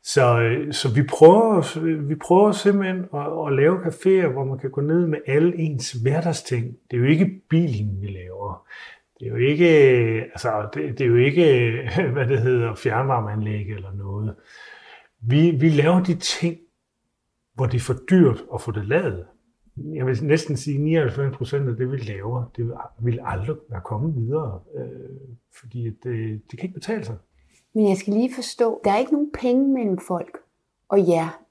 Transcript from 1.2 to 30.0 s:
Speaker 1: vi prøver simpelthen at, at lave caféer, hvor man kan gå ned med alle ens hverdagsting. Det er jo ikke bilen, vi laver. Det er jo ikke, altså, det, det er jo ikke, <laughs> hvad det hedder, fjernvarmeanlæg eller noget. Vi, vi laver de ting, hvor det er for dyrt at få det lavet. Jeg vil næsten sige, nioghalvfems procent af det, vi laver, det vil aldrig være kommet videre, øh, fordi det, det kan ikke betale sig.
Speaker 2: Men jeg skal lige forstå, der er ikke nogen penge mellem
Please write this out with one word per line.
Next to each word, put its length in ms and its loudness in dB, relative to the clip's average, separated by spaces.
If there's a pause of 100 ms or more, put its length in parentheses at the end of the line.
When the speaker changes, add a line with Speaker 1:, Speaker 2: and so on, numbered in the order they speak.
Speaker 1:
vi 120 -4
prøver 380 4
simpelthen 520 0 (100)
at, 320 -6
at 60 -2
lave 340 2
caféer, 420 2
hvor 160 -4
man 140 -6
kan 120 -8
gå 100 -6
ned 260 2
med 200 -2
alle 300 2
ens 360 -4
hverdagsting. 840 -2 (140)
Det 60 -4
er 40 0
jo 60 2
ikke 420 2
bilen, 540 -2
vi 40 -8
laver. 600 -12 (540)
Det 60 -10
er 40 -6
jo 60 -4
ikke, 300 4 (680)
altså, 420 -4
det, 240 -6
det 60 0
er 40 4
jo 80 4
ikke, 560 4 (100)
<laughs> 300 -2
hvad 140 0
det 120 2
hedder, 360 0
fjernvarmeanlæg 960 -2
eller 220 -12
noget. 420 -8 (840)
Vi, 300 4
vi 180 2
laver 340 4
de 120 0
ting, 420 -4 (1000)
hvor 120 -2
det 100 -2
er 80 -2
for 120 -4 (140)
dyrt 340 6 (100)
at 60 -6
få 120 -10
det 140 -6
lavet. 400 -2 (500)
Jeg 300 -8
vil 180 -2
næsten 320 0
sige, 220 -4
nioghalvfems 580 0
procent 320 -4
af 80 -4
det, 160 -4
vi 40 -6
laver, 480 -8 (120)
det 160 -6 (260)
vil 260 -2
aldrig 320 -6 (120)
være 120 -10
kommet 360 -4
videre, 440 -4 (140)
øh, 140 -10 (720)
fordi 300 -8
det, 600 -8
det 80 -16
kan 100 -8
ikke 60 -12
betale 300 -8
sig. 120 -10 (580)
Speaker 2:
Men 140 4
jeg 80 2
skal 180 -4
lige 200 0
forstå, 500 -2
der 60 2
er 80 2
ikke 140 0
nogen 280 -2
penge 340 2
mellem 240 -2 (100)